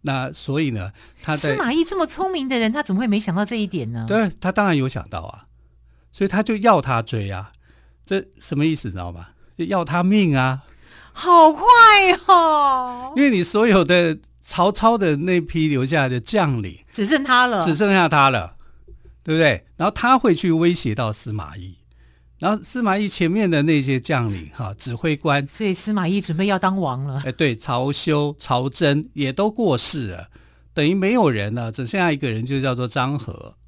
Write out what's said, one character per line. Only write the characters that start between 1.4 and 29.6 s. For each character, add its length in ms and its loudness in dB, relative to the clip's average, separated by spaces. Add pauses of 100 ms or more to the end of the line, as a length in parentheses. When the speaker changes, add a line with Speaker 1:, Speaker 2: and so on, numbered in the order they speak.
Speaker 2:
司 40 0
马 160 -2
懿 120 0
这 120 -6
么 80 0
聪 280 -4
明 160 -6
的 100 -2
人， 140 0
他 100 -4
怎 100 -4
么 80 0
会 60 -2
没 140 0
想 120 -6
到 120 -2
这 100 -6
一 140 -4
点 240 -6
呢？ 160 -6
Speaker 1:
对， 200 2 (120)
他 100 -2
当 160 0
然 100 2
有 120 0
想 200 -10
到 120 -10
啊， 260 -18 (640)
所 140 -4
以 40 -2
他 140 -2
就 140 -2
要 240 4
他 200 -2
追 300 -6
啊。 220 -12 (520)
这 220 -4 (140)
什 180 -6
么 80 2
意 80 0
思， 140 -8
你 40 -8
知 60 -10
道 140 -10
吗？ 160 -18 (280)
就 100 -6
要 180 -2
他 180 -2
命 340 2
啊。 280 -2 (480)
Speaker 2:
好 400 6
快 100 -6 (640)
哦。 920 2
Speaker 1:
因 60 2
为 80 6
你 140 2
所 200 0
有 200 4
的 340 2 (220)
曹 320 0
操 260 2
的 200 2
那 220 0
批 280 -2
留 180 0
下 140 0
来 80 0
的 100 -4
将 420 -2
领， 200 -12 (120)
Speaker 2:
只 140 -4
剩 160 0
他 240 2
了。 180 0
Speaker 1:
只 120 0
剩 160 2
下 160 4
他 200 4
了， 280 -2 (680)
对 140 -2
不 40 2
对？ 240 2 (120)
然 120 -2
后 60 -4
他 240 2
会 160 4
去 160 -2
威 240 2
胁 220 -4
到 160 -2
司 180 -12
马 260 -10
懿， 200 -16 (600)
然 120 0
后 100 -2
司 220 -8
马 160 0
懿 100 -2
前 220 0
面 180 0
的 140 2
那 180 2
些 200 -2
将 320 -2
领 200 -10
哈， 240 -10
指 200 -8
挥 200 -2
官， 300 -2
Speaker 2:
所 180 -8
以 80 0
司 200 -6
马 160 -2
懿 120 0
准 160 -6
备 100 0
要 120 0
当 180 0
王 280 -4
了。 200 -6
Speaker 1:
哎， 60 -6
对， 240 0
曹 380 -4
休、 440 -2
曹 320 -2
真 440 0
也 200 -4
都 160 0
过 300 0